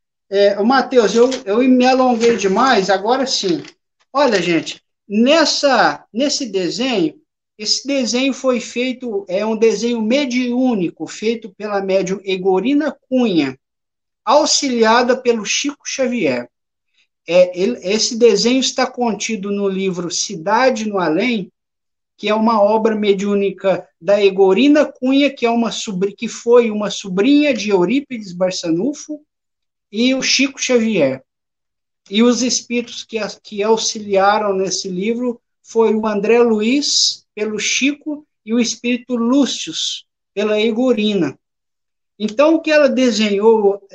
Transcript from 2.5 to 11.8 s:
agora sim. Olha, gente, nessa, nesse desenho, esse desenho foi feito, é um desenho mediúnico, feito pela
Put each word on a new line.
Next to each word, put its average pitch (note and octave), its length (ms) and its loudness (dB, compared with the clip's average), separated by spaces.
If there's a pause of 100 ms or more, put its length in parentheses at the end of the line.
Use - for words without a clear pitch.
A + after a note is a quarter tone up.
agora A3 380 0
sim. E3 360 -4 (480)
Olha, B3+ 300 2
gente, E3 400 -2 (260)
nessa, A#3+ 1040 2
nesse C#4 340 -4
desenho, F#3+ 720 -2 (420)
esse G#3 300 -4
desenho C4 460 -2
foi B3+ 260 -2
feito, A#3+ 680 -6
é G#3 180 -4
um A3 100 -2
desenho A3 460 0
mediúnico, A#3+ 1080 -2
feito A3+ 480 -6
pela G3+ 260 -6